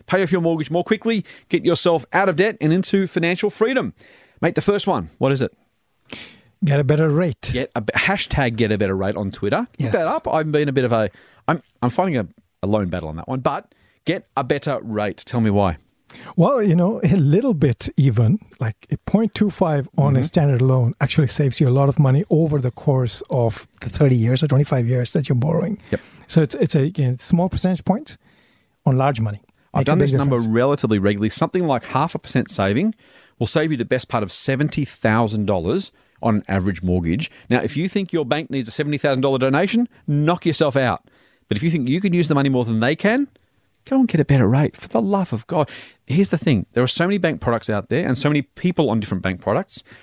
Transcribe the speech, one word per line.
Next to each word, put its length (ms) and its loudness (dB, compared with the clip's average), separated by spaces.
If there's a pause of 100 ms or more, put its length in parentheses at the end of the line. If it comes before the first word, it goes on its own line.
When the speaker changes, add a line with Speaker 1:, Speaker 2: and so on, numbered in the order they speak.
Speaker 1:
pay 180 0
off 80 -2
your 80 2
mortgage 300 -2
more 140 -2
quickly, 420 -2 (240)
get 160 -2
yourself 480 2
out 160 2
of 80 0
debt 240 0
and 100 2
into 360 2
financial 420 -2
freedom. 440 -2 (460)
Mate, 160 0
the 60 0
first 260 0
one, 300 -2
what 160 2
is 80 -2
it? 100 -2 (1120)
Speaker 2:
Get 160 2
a 40 0
better 260 2
rate. 440 -2
Speaker 1:
Get 220 -4
a 60 -2
be-, 120 -4
hashtag 640 -2
get 160 2
a 60 2
better 180 0
rate 200 -2
on 160 -4
Twitter. 280 -2
Look 80 -4 (100)
Speaker 2:
Yes. 160 -2
Speaker 1:
that 140 0
up. 200 -4
I've 240 -2
been 180 0
a 40 0
bit 120 2
of 60 -2
a, 180 2 (380)
I'm, 140 0 (200)
I'm 80 2
fighting 280 0
a, 100 -4 (360)
a 40 -4
lone 220 0
battle 200 -6
on 80 -10
that 100 -12
one, 140 -6
but 320 -6 (320)
get 300 -4
a 80 -2
better 380 -4
rate. 360 -4
Tell 240 -6
me 100 2
why. 260 2 (580)
Speaker 2:
Well, 280 4
you 120 4
know, 280 0
a 120 2
little 380 2
bit 440 0
even, 420 4 (200)
like 300 -8
a 100 -2
point 360 0
two 140 0
five 480 0
on 180 4
a 40 4
Speaker 1:
Mm-hmm. 40 2
Speaker 2:
standard 380 2
loan 400 2
actually 260 2
saves 320 -2
you 80 4
a 20 4
lot 200 4
of 100 2
money 300 4
over 300 2
the 120 -2
course 580 -2
of 380 -2 (140)
the 80 -12
thirty 260 2
years 260 2
or 60 2
twenty-five 400 0
years 260 -2
that 140 0
you're 80 0
borrowing. 420 0 (140)
Speaker 1:
Yep. 80 -2 (280)
Speaker 2:
So 140 2
it's, 140 -2
it's 200 0
a, 80 2
again, 360 -2
small 300 0
percentage 340 -2
points 340 -4 (680)
on 120 4
large 220 0
money. 220 -4 (320)
Speaker 1:
I've 80 2
Speaker 2:
Makes 0 -
a 100 -2
Speaker 1:
done 80 4
Speaker 2:
big 60 4
Speaker 1:
this 80 2
number 240 2
Speaker 2:
difference. 180 0
Speaker 1:
relatively 420 2
regularly. 320 0
Something 380 -2
like 160 0
half 320 -2
a 40 -10
percent 300 -2
saving 460 0 (420)
will 100 -2
save 240 0
you 60 0
the 80 -4
best 220 -2
part 160 -2
of 80 -6
seventy 540 -2
thousand 600 0
dollars 460 -2 (320)
on 140 0
an 100 -4
average 340 -2
mortgage. 480 -2 (200)
Now, 100 2
if 160 -4
you 140 -2
think 240 -4
your 120 -2
bank 240 -4
needs 200 -6
a 20 -12
seventy 260 -4
thousand 260 0
dollar 160 0
donation, 500 0 (180)
knock 380 0
yourself 320 0
out. 320 0 (400)
But 80 0
if 60 -4
you 60 0
think 200 0
you 100 0
can 140 0
use 160 2
the 60 2
money 140 2
more 140 2
than 160 0
they 160 2
can, 320 0 (580)
go 140 0
and 80 4
get 140 2
a 40 0
better 220 4
rate. 300 2
For 100 -16
the 140 0
love 320 -2
of 140 -6
God. 220 0 (400)
Here's 200 2
the 80 0
thing. 340 0
There 120 0
are 40 2
so 180 -2
many 120 0
bank 240 -2
products 280 -2
out 200 -4
there 180 0
and 100 0
so 120 0
many 140 2
people 460 -2
on 120 0
different 220 -6
bank 180 -4
products. 420 -4 (200)